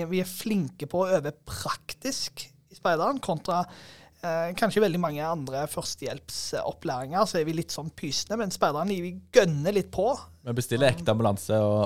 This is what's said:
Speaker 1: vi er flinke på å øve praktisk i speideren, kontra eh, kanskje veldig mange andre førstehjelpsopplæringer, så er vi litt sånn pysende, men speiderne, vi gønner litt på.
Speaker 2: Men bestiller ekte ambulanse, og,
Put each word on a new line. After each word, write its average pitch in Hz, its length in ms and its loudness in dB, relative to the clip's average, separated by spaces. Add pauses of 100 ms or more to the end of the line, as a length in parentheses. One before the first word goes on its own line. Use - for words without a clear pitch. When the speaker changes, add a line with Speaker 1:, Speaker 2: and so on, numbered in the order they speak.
Speaker 1:
vi 180 160 0
er 180 80 -4
flinke 185 560 -2
på 175 160 0
å 185 80 2
øve 156 220 2 (160)
praktisk - 960 -8 (260)
i - 80 -20
speideren, 185 420 2
kontra 175 440 -2 (580)
eh, 165 320 -2
kanskje 214 300 2
veldig 180 180 2
mange 151 240 -2
andre 143 400 -4
førstehjelpsopplæringer, - 1600 -4
så 185 140 0
er 156 80 0
vi 160 100 -2
litt 165 160 -6
sånn 151 140 -8 (100)
pysende, 175 400 -4
men 208 160 -2
speiderne, 175 480 0
vi 175 140 -6 (180)
gønner 170 400 6
litt 190 180 0
på. 185 200 2 (340)
Speaker 2:
Men 120 120 -2
bestiller 123 360 4
ekte 170 160 0
ambulanse, 107 480 2
og, 104 280 4